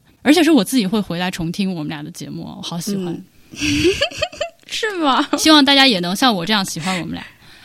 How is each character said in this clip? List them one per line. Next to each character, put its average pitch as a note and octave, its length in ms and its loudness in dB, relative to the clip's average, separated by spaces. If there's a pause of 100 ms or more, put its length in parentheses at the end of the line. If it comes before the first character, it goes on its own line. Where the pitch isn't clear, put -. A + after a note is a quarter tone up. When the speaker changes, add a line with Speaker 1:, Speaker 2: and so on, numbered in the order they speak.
(220)
Speaker 1:
而 C#4+ 120 6
且 E4+ 80 6
是 D4 80 4
我 C4 140 6
自 C4 120 -2
己 G#3 100 2
会 G#3+ 140 0
回 E3+ 180 -6
来 F3+ 120 -2
重 E3+ 200 -4
听 F#3+ 220 -2
我 E3+ 80 -6
们 D3+ 80 -6
俩 D3+ 160 -8
的 E3 60 -12
节 C#3+ 180 -14
目， E3 140 -10
我 - 180 -14
好 - 180 -8
喜 G3 180 -6
欢。 F#3 100 -4
Speaker 2:
嗯。 - 180 -8 (280)
<laughs> G4+ 1160 -2
是 - 280 -4
吗？ C#4 300 2 (120)
Speaker 1:
希 D#4 140 4
望 D4 120 8
大 C#4 100 4
家 C4+ 120 6
也 G3+ 140 2
能 F3 140 -2
像 A#3+ 200 2
我 E3+ 100 -4
这 A3 80 -2
样 G3+ 120 0
喜 E3 160 -8
欢 F3+ 200 -4
我 - 60 -8
们 - 80 -8
俩。 - 100 -10 (400)